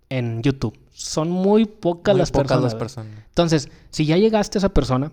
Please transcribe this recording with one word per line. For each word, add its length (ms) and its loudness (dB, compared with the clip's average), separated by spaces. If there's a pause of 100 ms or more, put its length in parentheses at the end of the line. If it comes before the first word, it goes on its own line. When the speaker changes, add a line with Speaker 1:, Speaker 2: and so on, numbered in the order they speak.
Speaker 1:
en 340 -4
YouTube? 360 -2 (140)
Son 380 -6
muy 340 2
pocas 500 0
Speaker 2:
Muy 60 2
Speaker 1:
las 100 0
Speaker 2:
pocas 140 0
Speaker 1:
personas, 180 0
Speaker 2:
las 120 -2
Speaker 1:
güey. 40 -10
Speaker 2:
personas. 340 -10 (160)
Speaker 1:
Entonces, 400 2 (220)
si 160 -2
ya 100 2
llegaste 420 2
a 20 -4
esa 80 2
persona, 440 0